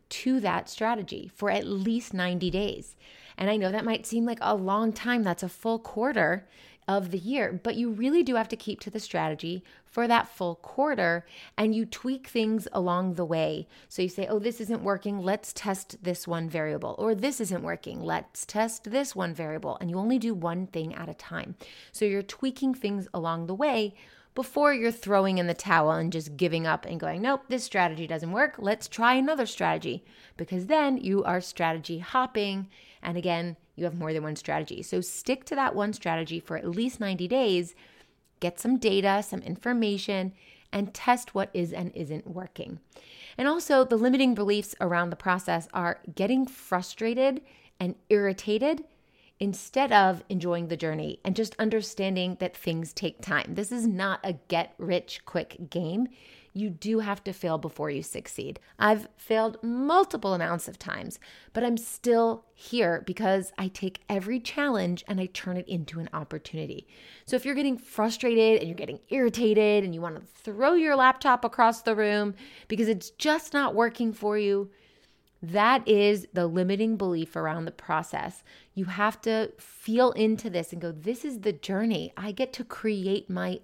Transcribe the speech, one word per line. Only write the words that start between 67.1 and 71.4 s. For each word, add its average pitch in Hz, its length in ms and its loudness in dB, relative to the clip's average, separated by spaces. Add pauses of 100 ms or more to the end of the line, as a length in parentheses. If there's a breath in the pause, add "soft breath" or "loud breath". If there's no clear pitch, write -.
So 254 120 0
if 247 100 0
you're 277 80 -2
getting 269 240 0
frustrated 226 800 4
and 165 100 -2
you're 165 60 -6
getting - 340 -8
irritated 214 760 4
and 175 100 -2
you 165 80 -6
want 160 140 -6
to - 260 -20
throw 240 320 4
your 311 220 6
laptop 262 480 6